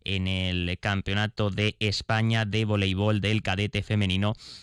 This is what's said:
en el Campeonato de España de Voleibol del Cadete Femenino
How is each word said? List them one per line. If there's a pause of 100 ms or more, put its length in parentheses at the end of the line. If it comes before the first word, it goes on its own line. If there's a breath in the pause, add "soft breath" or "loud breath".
en
el
Campeonato
de
España
de
Voleibol
del
Cadete
Femenino (300 loud breath)